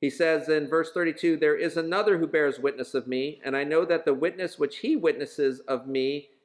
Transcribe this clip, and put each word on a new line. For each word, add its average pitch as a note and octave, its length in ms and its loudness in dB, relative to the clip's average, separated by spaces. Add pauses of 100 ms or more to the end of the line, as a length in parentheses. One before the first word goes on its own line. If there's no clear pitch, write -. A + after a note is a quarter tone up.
He C#3+ 100 0
says D#3+ 380 2
in D3+ 200 2
verse D#3+ 240 0
thirty-two, E3 440 0
"There D3+ 200 2
is E3 200 -2
another F3+ 420 2
who D#3+ 100 0
bears C#3+ 320 0
witness C3 340 -2
of B2 140 -4
me, C3+ 340 -4
and C3+ 140 -4
I C#3 80 -2
know D#3 200 2
that E3 200 0
the C#3+ 100 4
witness F3 420 -4
which D3 220 -2
he C#4+ 160 0
witnesses C#3+ 680 0
of C3 260 -4
me C3+ 420 -2 (140)